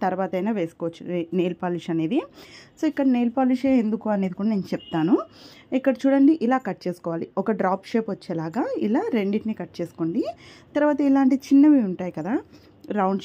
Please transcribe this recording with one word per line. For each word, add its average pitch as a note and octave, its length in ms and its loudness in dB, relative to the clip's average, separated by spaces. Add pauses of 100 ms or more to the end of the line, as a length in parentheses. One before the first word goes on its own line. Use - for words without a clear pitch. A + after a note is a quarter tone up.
తర్వాత F#3 340 -2
అయినా G3 220 -2
వేసుకోవచ్చు E3+ 420 -6 (100)
నె-, E3+ 180 -4 (100)
నెయిల్ F3 220 -2
పాలిష్ F3 320 -4
అనేది. E3 260 0 (600)
So - 120 -4
ఇక్కడ C#4 240 0
నెయిల్ A#3+ 220 0
పాలిషే C4 340 2 (120)
ఎందుకు A3 320 -4
అనేది F#3+ 240 -2
కూడా G3+ 140 0
నేను F#3+ 200 -2
చెప్తాను. E3+ 420 0 (640)
ఇక్కడ C4 140 2 (100)
చూడండి, C#4 320 6 (120)
ఇలా C4 200 2
కట్ F#3 200 -8
చేసుకోవాలి. E3+ 400 -6 (140)
ఒక G#3 100 -2 (100)
డ్రాప్ F#3+ 320 -2
షేప్ A3 220 -2
వచ్చేలాగా E3 500 -6 (220)
ఇలా C4 160 0 (140)
రెండింటిని G#3 440 -2
కట్ E3+ 180 -12
చేసుకోండి. E3+ 440 -4 (540)
తర్వాత D4 320 2
ఇలాంటి C4+ 280 4 (100)
చిన్నవి C#4 420 6
ఉంటాయి F3+ 300 -6
కదా F#3 160 -4 (640)
రౌండ్ F#3+ 260 0